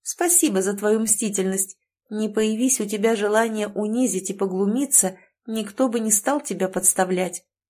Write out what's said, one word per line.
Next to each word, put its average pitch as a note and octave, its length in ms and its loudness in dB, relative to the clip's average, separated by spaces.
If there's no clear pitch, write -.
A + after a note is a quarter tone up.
спасибо D4 600 2
за G3+ 120 -2
твою G#3+ 260 2
мстительность. F#3+ 800 -2
Не G#3+ 180 -2
появись A3 520 0
у G#3 60 -4
тебя G#3+ 280 0
желание G#3+ 540 0
унизить G#3 600 -2
и F#3+ 40 -6
поглумиться, G3+ 840 0
никто A3 420 -2
бы A#3 120 0
не A3 100 -2
стал C#4+ 300 0
тебя F#3+ 280 -4
подставлять. F#3 760 0